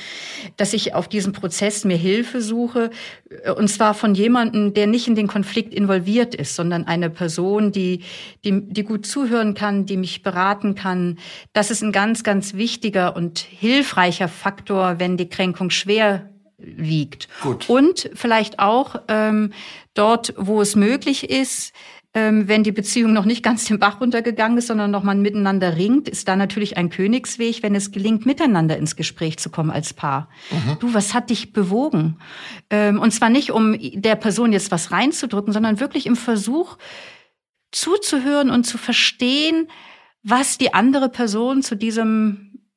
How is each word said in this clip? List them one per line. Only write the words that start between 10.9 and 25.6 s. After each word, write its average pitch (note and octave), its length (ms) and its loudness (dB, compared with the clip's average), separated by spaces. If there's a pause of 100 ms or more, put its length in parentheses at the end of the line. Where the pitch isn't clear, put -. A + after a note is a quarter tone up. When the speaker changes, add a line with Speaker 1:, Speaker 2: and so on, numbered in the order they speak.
Speaker 1:
Das G#3 180 2
ist G#3+ 120 -4
ein G#3+ 100 0
ganz, G#3+ 300 0
ganz G3 320 0
wichtiger G3 600 -2
und E3+ 240 -4
hilfreicher G#3 880 0
Faktor, F#3+ 720 -2
wenn F3+ 160 0
die F3 140 -4
Kränkung F#3 400 -2
schwer G3+ 600 0 (320)
wiegt. D#3 680 -4 (120)
Speaker 2:
Gut. - 280 -4
Speaker 1:
Und C#4 440 4
vielleicht A3 460 0
auch, G#3+ 380 2 (100)
ähm, G#3+ 460 0 (400)
dort, A3+ 440 2
wo G#3 240 0
es G3+ 140 2
möglich A#3+ 540 2
ist, - 420 -2 (420)
ähm, G#3+ 360 2
wenn G#3+ 140 4
die G#3 100 0
Beziehung A3 400 2
noch G#3 100 4
nicht A#3+ 200 0
ganz A3+ 220 0
den G#3+ 140 0
Bach G3 220 0
runtergegangen A#3 560 2
ist, A#3+ 100 0
sondern G#3 240 0
noch G3+ 120 0
mal G3 120 2
miteinander G3 600 2